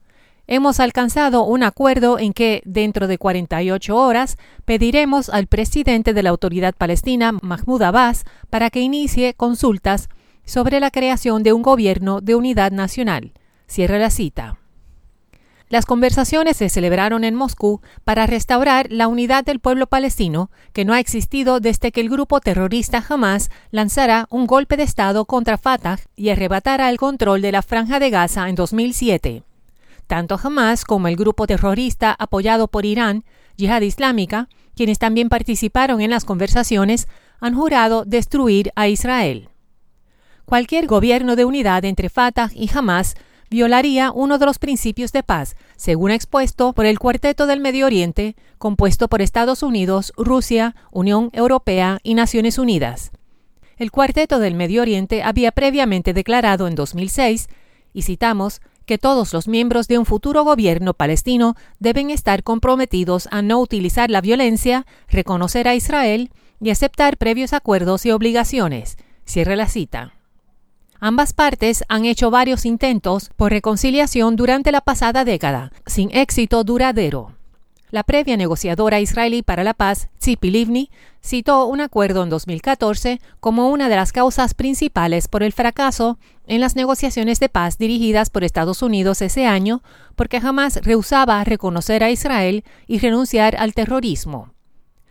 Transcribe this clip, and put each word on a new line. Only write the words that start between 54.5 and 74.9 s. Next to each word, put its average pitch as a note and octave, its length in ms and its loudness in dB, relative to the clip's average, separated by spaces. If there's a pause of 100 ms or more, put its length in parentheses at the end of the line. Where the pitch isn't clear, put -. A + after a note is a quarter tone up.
Medio F3+ 280 0
Oriente G#3+ 400 -2
había A3+ 300 0
previamente B3+ 640 0
declarado G3+ 520 0
en E3+ 80 -4
dos D3 220 -4
mil F#3+ 140 -4
seis, A3 380 0 (440)
y G3 100 -8
citamos, G3+ 580 -2 (260)
que G#3+ 120 0
todos C4 340 0
los E3 140 -4
miembros A#3 400 0
de A#3+ 120 2
un A#3 80 0
futuro C#4+ 360 2
gobierno F#3 500 2
palestino A#3 600 0 (240)
deben C#4 320 0
estar D4 320 -2
comprometidos A3+ 880 0
a G#3 100 -2
no A3 200 2
utilizar A3+ 500 0
la G3 120 2
violencia, B3 600 0 (220)
reconocer G3 640 0
a B3 80 2
Israel B3 540 0 (300)
y A3 100 -2
aceptar C#4+ 480 0
previos A#3 340 -2
acuerdos F#3+ 520 0
y A#3 60 2
obligaciones. A3 840 0 (300)
Cierra F3+ 280 0
la G#3 140 0
cita. C#3 460 -8 (840)
Ambas A#3+ 340 0
partes B3+ 540 0
han A3 180 0
hecho A#3 240 2
varios B3+ 340 2
intentos A3+ 720 -2
por G#3 140 2
reconciliación A3+ 840 2
durante B3+ 360 2
la C#4+ 80 2
pasada C4 460 0